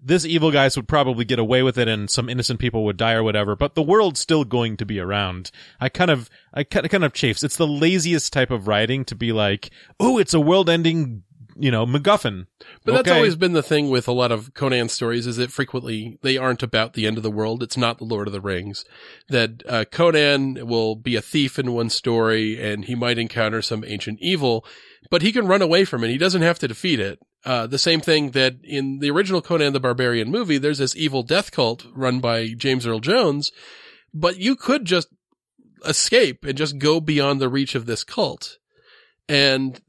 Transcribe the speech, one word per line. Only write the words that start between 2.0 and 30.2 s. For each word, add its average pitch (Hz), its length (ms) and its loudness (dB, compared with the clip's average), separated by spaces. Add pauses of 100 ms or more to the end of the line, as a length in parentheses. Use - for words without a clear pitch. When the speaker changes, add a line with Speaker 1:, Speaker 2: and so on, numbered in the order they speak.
Speaker 1:
some 120 200 -2
innocent 123 300 -2
people 113 260 -2
would 101 120 -2
die 113 160 2
or 113 100 2
whatever, 104 320 0
but 143 200 -2
the 160 80 2
world's 185 360 2
still 156 240 2
going 117 340 -2
to 107 100 -8
be 101 120 -4
around. 92 520 -4 (280)
I 131 100 -2
kind 180 200 0
of, 127 220 0 (200)
I 147 120 -4
ki-, - 260 -2
kind 190 140 2
of 143 100 0
chafes. - 300 -2
It's 147 140 -2
the 160 100 2
laziest 160 680 0
type 131 160 0
of 104 180 -4
writing 110 380 0
to - 100 -12
be 117 160 -4
like, 104 380 0 (300)
oh, 254 180 4
it's 196 160 2
a 170 60 6
world-ending 165 800 2 (360)
you 135 140 0
know, 117 140 2
MacGuffin. 127 640 0 (380)
Speaker 2:
But - 80 2
that's - 160 2
Speaker 1:
Okay. 175 80 6
Speaker 2:
always 170 180 4
been 180 180 0
the 151 100 2
thing 147 260 0
with 123 180 0
a 123 60 0
lot 123 180 2
of 113 220 -4
Conan 123 360 0
stories, 120 380 -4
is 117 100 -6
that 123 140 -2
frequently 117 680 -6
they 131 160 0
aren't 127 260 -2
about 113 300 0
the 110 140 -2
end 110 100 0
of 110 60 -8
the 110 80 -2
world. 110 320 -4
It's 110 140 -8
not 117 200 0
the 120 80 -12
Lord 107 220 -4
of 98 60 -10
the 98 80 -8
Rings. 98 440 -6 (440)
That, 117 380 -2
uh, 113 180 -2
Conan 143 840 2
will 113 280 0
be 117 200 -4
a 107 60 0
thief 143 380 -2
in 123 140 -2
one 117 160 -2
story, 110 720 0
and 104 240 -6
he 123 100 -6
might 120 220 0
encounter 113 440 -2
some 110 240 -6
ancient 104 360 -8
evil, 139 440 0 (440)
but 175 120 2
he 208 100 4
can 220 160 0
run 196 140 4
away 175 240 4
from 123 180 -4
it. 113 60 0
He 127 80 -2
doesn't 180 240 2
have 170 180 2
to 147 80 -4
defeat 123 320 -2
it. 98 200 -6 (260)
Uh, 120 220 -2
the 135 100 -4
same 165 220 2
thing 156 320 2
that 131 320 2
in 135 360 -4
the 143 120 0
original 185 300 0
Conan 151 320 0
the 135 60 0
Barbarian 123 520 0